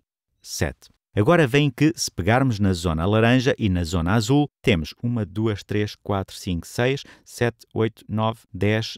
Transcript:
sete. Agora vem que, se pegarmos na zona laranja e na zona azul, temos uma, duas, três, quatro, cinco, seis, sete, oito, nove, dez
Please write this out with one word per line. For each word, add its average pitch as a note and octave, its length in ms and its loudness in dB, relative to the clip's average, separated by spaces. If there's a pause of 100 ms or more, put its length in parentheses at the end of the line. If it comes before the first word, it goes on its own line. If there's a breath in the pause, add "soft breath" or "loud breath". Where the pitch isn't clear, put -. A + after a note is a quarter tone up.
(400)
sete. - 480 -6 (260)
Agora D3+ 320 4
vem C#3+ 220 2
que, D3 280 2
se - 140 -6
pegarmos A2+ 500 0
na G2 120 2
zona E2 320 -2
laranja A#2 540 4
e A2 100 0
na F2 140 2
zona E2+ 300 0
azul, B2+ 360 2 (140)
temos E2+ 400 0
uma, A#2+ 240 -4
duas, G#2 380 -4
três, G#2 320 -4
quatro, - 400 -6
cinco, E2+ 300 -6
seis, C3 360 -2 (220 loud breath)
sete, - 500 -6
oito, A2 340 -4
nove, A2 340 -4 (120)
dez G#2+ 440 -2